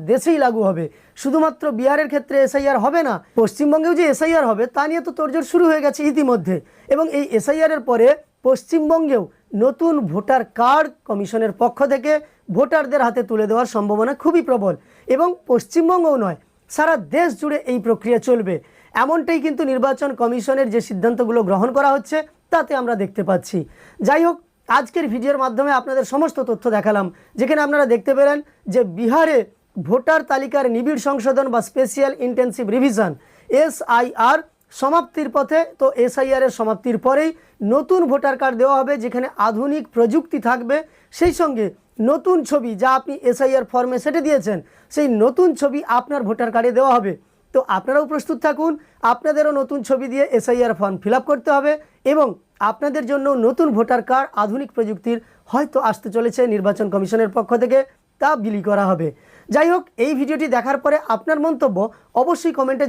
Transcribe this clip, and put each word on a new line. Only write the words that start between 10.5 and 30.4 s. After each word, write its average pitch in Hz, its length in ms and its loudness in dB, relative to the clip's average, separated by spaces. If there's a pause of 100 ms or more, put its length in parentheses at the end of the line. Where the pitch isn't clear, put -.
কার্ড 285 320 2 (140)
কমিশনের 214 560 -4
পক্ষ 240 180 0 (140)
থেকে 277 200 0 (440)
ভোটারদের 277 500 0
হাতে 240 160 -2
তুলে 214 280 -2
দেওয়ার 233 240 0
সম্ভাবনা 214 400 0
খুবই 330 340 0
প্রবল। 202 260 0 (340)
এবং 302 200 2 (220)
পশ্চিমবঙ্গও 330 720 2
নয়, 175 140 -4 (320)
সারা 320 240 0 (200)
দেশ 339 140 2 (120)
জুড়ে 294 180 -4 (120)
এই 247 160 -2
প্রক্রিয়া 226 320 0 (100)
চলবে, 208 260 0 (400)
এমনটাই 294 500 0
কিন্তু 302 200 -4
নির্বাচন 262 460 -2 (100)
কমিশনের 247 540 0
যে 233 60 0
সিদ্ধান্তগুলো 226 680 0
গ্রহণ 196 280 2
করা 277 180 4
হচ্ছে, 302 220 -4 (340)
তাতে 320 300 0
আমরা 240 220 -2
দেখতে 196 260 -4
পাচ্ছি। 190 300 -2 (420)
যাই 285 260 2
হোক, 339 100 0 (320)
আজকের 277 440 0
ভিডিওর 262 320 0
মাধ্যমে 262 280 0
আপনাদের 262 400 0
সমস্ত 302 260 0 (100)
তথ্য 226 160 -4 (120)
দেখালাম, 202 300 0 (300)
যেখানে 302 300 0
আপনারা 285 260 2
দেখতে 254 260 2
পেলেন 285 200 4 (340)
যে 254 80 2 (180)
বিহারে 285 400 2 (380)
ভোটার 247 440 0 (100)
তালিকার 269 360 0 (100)